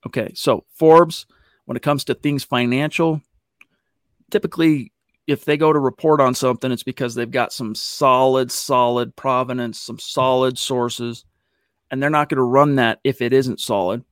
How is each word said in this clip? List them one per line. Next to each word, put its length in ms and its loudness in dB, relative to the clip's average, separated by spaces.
Okay, 300 -6
so 280 0
Forbes, 500 6
when 100 -8
it 80 -6
comes 220 -2
to 80 -2
things 300 -2
financial, 760 0
typically 600 0
if 180 -2
they 120 0
go 160 2
to 60 2
report 420 2
on 120 4
something, 380 -2
it's 120 -6
because 300 -6
they've 160 -6
got 240 -2
some 220 -8
solid, 760 0
solid 640 -2
provenance, 640 -4
some 200 -14
solid 580 0
sources, 680 -6
and 100 -6
they're 80 0
not 200 0
gonna 120 0
run 340 4
that 280 0
if 180 -2
it 120 0
isn't 260 0
solid. 520 -2